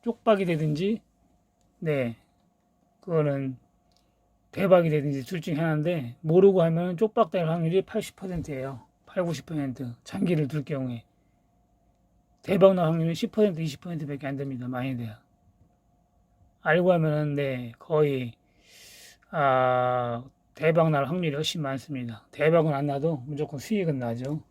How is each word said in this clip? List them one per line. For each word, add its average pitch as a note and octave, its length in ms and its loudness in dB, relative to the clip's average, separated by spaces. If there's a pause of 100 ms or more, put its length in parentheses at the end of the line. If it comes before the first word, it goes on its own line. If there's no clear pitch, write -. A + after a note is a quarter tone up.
쪽박이 A3+ 440 2
되든지, E3 560 0 (760)
네, C3+ 380 -2 (840)
그거는 C#3+ 580 -2 (920)
대박이 F3 380 4
되든지 C#3+ 360 -2
둘 F3+ 140 -6
중에 D#3 160 -4
하나인데 D#3 680 -2
모르고 F#3 420 6
하면 E3+ 340 0
쪽박 A3+ 340 0
될 F3 160 -2
확률이 E3+ 360 0
팔십 - 340 -8
퍼센트예요. C3+ 640 -8 (240)
팔구십 E3+ 400 -4
퍼센트. C3+ 480 -6 (100)
장기를 E3+ 460 -2
둘 D3 160 -6
경우에. B2+ 400 -8 (1400)
대박 F#3+ 320 6
날 F3 140 2
확률은 E3 260 0
십 F#3 180 -4
퍼센트, G3 300 0
이십 D3 180 -6
퍼센트밖에 D3 480 -8
안 C#3 80 -6
됩니다. C3+ 320 -8
많이 B2+ 300 -4
돼야. A2 260 -10 (1400)
알고 F3 320 4
하면은, D3+ 420 0
네, B2+ 420 -4
거의, C#3 560 0 (960)
아, B2+ 960 2 (320)
대박 D#3+ 340 4
날 C#3 160 2
확률이 D#3+ 300 -2
훨씬 D#3 260 -4
많습니다. C3 680 -8
대박은 D#3+ 420 2
안 C#3+ 140 -2
나도 C#3+ 300 -2 (100)
무조건 D3 320 -6
수익은 E3 400 -2
나죠. B2 520 -6